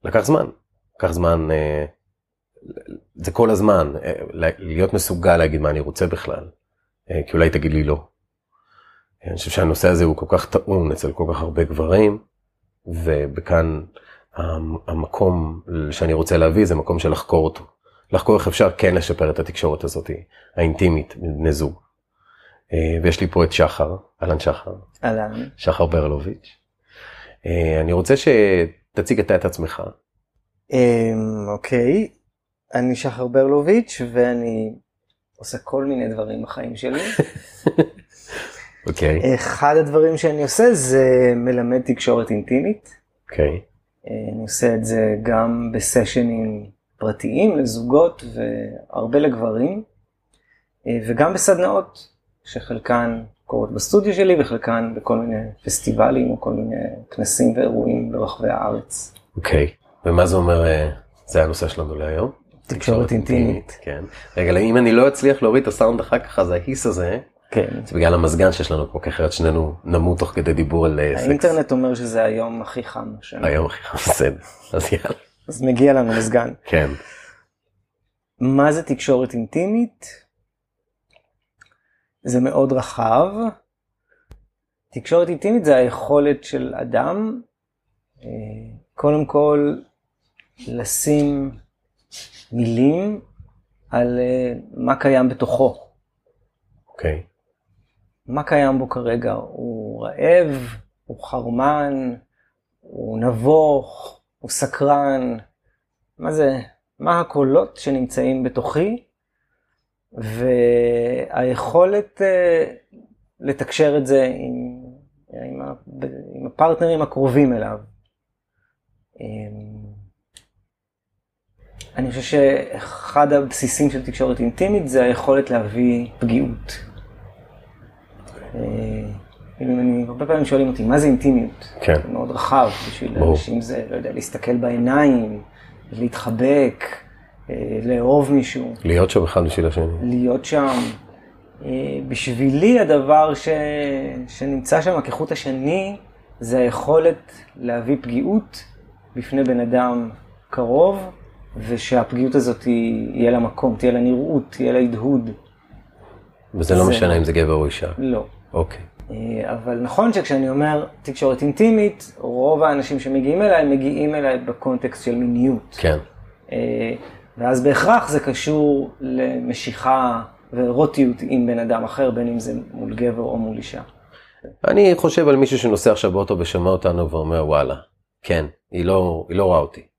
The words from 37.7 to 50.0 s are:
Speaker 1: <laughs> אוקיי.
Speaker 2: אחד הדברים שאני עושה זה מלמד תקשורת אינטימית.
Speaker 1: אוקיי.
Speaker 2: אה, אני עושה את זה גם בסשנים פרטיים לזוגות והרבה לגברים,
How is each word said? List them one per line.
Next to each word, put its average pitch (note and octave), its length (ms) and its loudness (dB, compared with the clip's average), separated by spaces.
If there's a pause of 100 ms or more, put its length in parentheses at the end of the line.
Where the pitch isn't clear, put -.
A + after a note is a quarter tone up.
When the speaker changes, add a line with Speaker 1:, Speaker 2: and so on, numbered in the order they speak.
Speaker 1:
<laughs> - 880 -16
אוקיי. E2+ 480 2
Speaker 2:
אחד C#3+ 420 0
הדברים D#3 400 4
שאני D3+ 260 0
עושה A3+ 300 4
זה B2+ 640 4
מלמד B2 460 0
תקשורת A#2+ 500 0
אינטימית. C#3 580 -2 (340)
Speaker 1:
אוקיי. D2+ 380 0 (460)
Speaker 2:
אה, A2 260 -8
אני A2 80 -8
עושה A2+ 340 0
את A2+ 100 -2
זה A2 380 0
גם A#2 500 0
בסשנים A2 960 0 (280)
פרטיים D3 600 0
לזוגות B2+ 640 0 (100)
והרבה A#2 840 -4
לגברים, B2+ 640 -2 (1040)